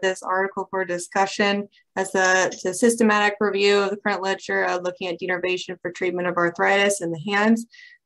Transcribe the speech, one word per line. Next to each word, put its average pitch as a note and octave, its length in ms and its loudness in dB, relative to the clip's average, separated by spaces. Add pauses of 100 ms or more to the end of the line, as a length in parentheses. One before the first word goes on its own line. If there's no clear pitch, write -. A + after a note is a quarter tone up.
this F#3+ 200 -2
article F#3+ 480 -4
for F#3+ 140 -4
discussion. G3+ 840 -2 (280)
As F#3+ 180 -2
a, F#3 320 4
it's F3 200 -6
a F#3 80 -2
systematic G#3+ 680 4
review G3+ 380 2
of G3 120 2
the G#3 60 -4
current G3+ 260 -4
literature, F#3+ 440 -2
uh, F3+ 120 0
looking F3+ 300 -6
at F3 100 -6
denervation F3+ 640 -4
for F3+ 100 -6
treatment F3+ 380 -4
of F3+ 80 -4
arthritis G3 640 2
in E3+ 100 -4
the E3 160 -6
hands. G#3+ 400 2 (400)